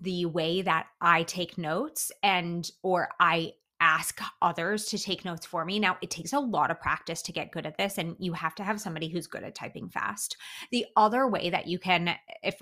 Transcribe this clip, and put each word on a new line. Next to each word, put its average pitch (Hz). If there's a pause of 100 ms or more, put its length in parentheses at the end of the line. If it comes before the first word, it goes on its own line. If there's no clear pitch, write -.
the 175
way 170
that 165 (140)
I 170
take -
notes 180 (100)
and, 175 (140)
or 180 (100)
I 165 (280)
ask 160 (200)
others 180
to -
take 190
notes 170
for 165
me. 196
Now, 185
it 175
takes 165
a 285
lot 170
of 165
practice 156
to 170
get -
good 160
at 156
this, 196
and 170
you 180
have 165
to 208
have 208
somebody 160
who's 165
good -
at -
typing -
fast. - (340)
The 240 (100)
other 226
way 185
that -
you 175
can, 175 (260)
if, -